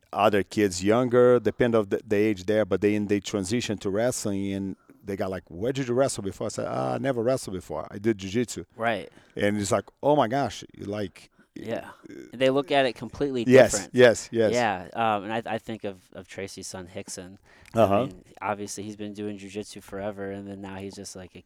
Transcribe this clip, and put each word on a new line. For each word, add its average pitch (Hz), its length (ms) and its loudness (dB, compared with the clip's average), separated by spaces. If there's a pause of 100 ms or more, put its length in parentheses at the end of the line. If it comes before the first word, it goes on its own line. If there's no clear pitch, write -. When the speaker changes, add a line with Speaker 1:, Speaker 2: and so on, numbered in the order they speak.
(140)
Speaker 1:
other 101 300 4
kids 92 400 0
younger, 123 560 6
depend 113 340 0
of 107 160 2
the, 104 180 0
the 107 80 0
age 104 300 2
there, 107 180 2
but 92 180 -2
then 104 260 2
they 104 120 2
transition 104 600 -4
to 104 100 -6
wrestling, 98 640 -2
and 98 220 -6 (340)
they 98 80 -6
got 98 140 -4
like, 92 180 -8
"Where 98 240 -4
did 131 140 -4
you 120 60 -2
wrestle 127 300 0
before?" 98 240 -6
I - 20 -8
said, - 200 -6
"Ah, 127 260 -4
I - 20 -4
never 123 260 -2
wrestled 120 320 -2
before. 82 360 -8
I 101 60 -14
did 107 200 0
jiu-jitsu." 95 480 -4 (100)
Speaker 2:
Right. 113 340 -4 (260)
Speaker 1:
And 104 220 0
it's 101 140 -2
like, 101 140 2 (180)
"Oh 147 120 4
my 131 120 4
gosh, 123 360 -4 (140)
you - 80 -14
like," 101 440 -8 (260)
Speaker 2:
Yeah. - 340 -8 (200)
Speaker 1:
uh, - 40 -18 (200)
Speaker 2:
They 131 160 2
look 135 220 0
at 139 140 4
it 117 80 0
completely 127 540 -4
Speaker 1:
Yes, 123 240 10
Speaker 2:
different. 98 220 -2
Speaker 1:
yes, 120 380 8
yes. 110 220 2
Speaker 2:
Yeah, 101 400 0
um, 107 320 0
and 110 80 -6
I, 110 220 -4
I - 20 -4
think 110 260 -12
of, 98 140 -8 (160)
of 92 140 -16
Tracy's 95 400 -12
son, 92 200 -12
Hickson. 98 500 -14 (380)
I 113 60 4
Speaker 1:
Uh-huh. 98 240 6
Speaker 2:
mean, - 180 -14 (180)
obviously, 101 420 -6
he's 107 120 -10
been 104 180 -10
doing 104 240 -8
jiu-jitsu 98 440 -14
forever, 98 500 -10
and 101 160 -12
then 98 140 -12
now 95 140 -12
he's 98 200 -12
just, 98 220 -14
like, 92 180 -18
a 87 100 -20